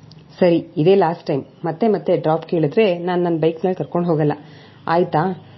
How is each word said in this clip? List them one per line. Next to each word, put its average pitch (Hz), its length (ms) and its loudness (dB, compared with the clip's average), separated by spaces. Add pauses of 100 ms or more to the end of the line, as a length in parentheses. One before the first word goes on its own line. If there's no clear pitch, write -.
(400)
"ಸರಿ, 170 280 2 (100)
ಇದೇ 175 180 4
ಲಾಸ್ಟ್ 175 300 0
ಟೈಮ್, 143 180 -4 (220)
ಮತ್ತೆ 165 220 -2
ಮತ್ತೆ 180 300 0
ಡ್ರಾಪ್ 160 280 -2
ಕೇಳಿದ್ರೆ 175 520 0
ನಾನ್ 175 260 -2
ನನ್ 170 160 -2
ಬೈಕ್ನಲ್ಲಿ 165 360 0
ಕರ್ಕೊಂಡ್ 175 320 -4
ಹೋಗಲ್ಲ, 156 240 0 (560)
ಆಯ್ತಾ?" 175 580 -2 (120)